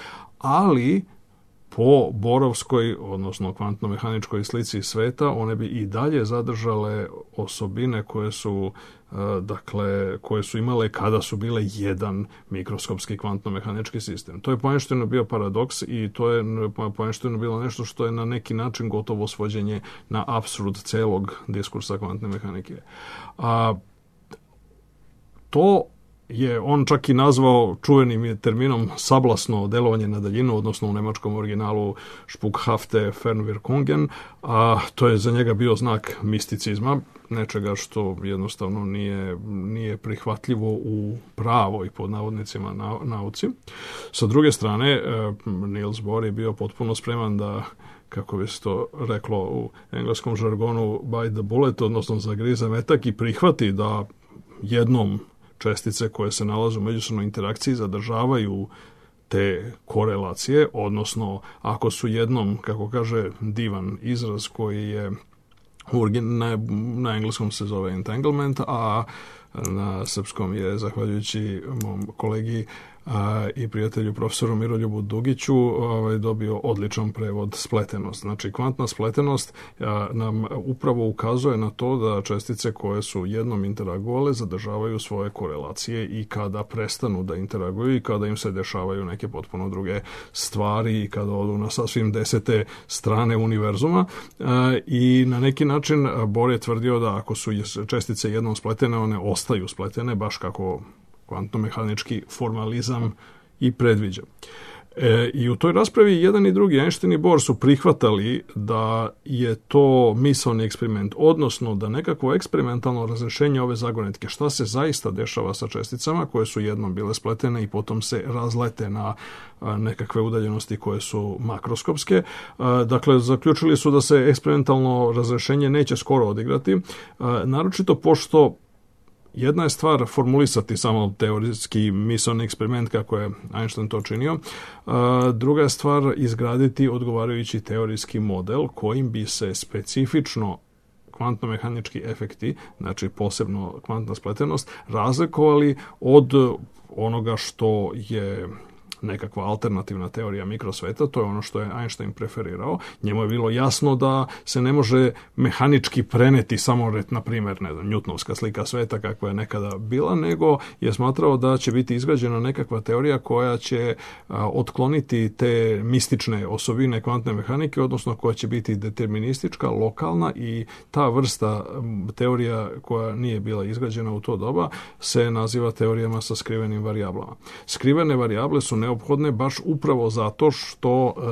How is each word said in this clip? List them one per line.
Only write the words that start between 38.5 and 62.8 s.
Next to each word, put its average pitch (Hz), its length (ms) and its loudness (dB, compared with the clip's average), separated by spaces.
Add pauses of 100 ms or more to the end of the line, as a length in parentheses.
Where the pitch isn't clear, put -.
nije, 98 520 -4 (100)
nije 107 500 -4
prihvatljivo 110 720 -4
u 107 480 -2 (180)
pravoj, 107 560 0
pod 101 200 -6
navodnicima, 104 640 -6
nau-, 104 300 -6
nauci. 110 440 -4 (640)
Sa - 140 0
druge 139 260 6
strane, 110 380 2
e, 135 100 2 (460)
Niels 104 540 -4
Bohr 107 240 -2
je 107 80 -2
bio 110 200 -2
potpuno 110 420 -4
spreman 113 420 -2
da, 101 280 -4 (440)
kako - 280 -8
bi 98 100 -2
se - 160 -10
to 95 240 -2 (220)
reklo 107 300 -2
u 113 320 -4 (220)
engleskom 117 440 -4
žargonu, 110 680 0
bite 113 300 -4
the 107 80 -2
bullet, 120 400 2
odnosno 110 360 0
zagrize 113 500 0
metak 117 380 2
i 113 60 0
prihvati 117 600 2
da 104 360 -2 (540)
jednom 110 580 4 (380)
čestice 107 500 -2
koje 104 240 -4
se - 120 -2
nalaze 110 340 0
u 101 40 -2
međusobnoj 110 420 -2
interakciji 104 500 -2
zadržavaju 110 960 -2 (600)
te 98 440 0 (120)
korelacije, 107 880 2
odnosno 104 680 -4 (220)
ako 107 280 0
su - 180 -4
jednom, 113 480 2
kako 107 340 -6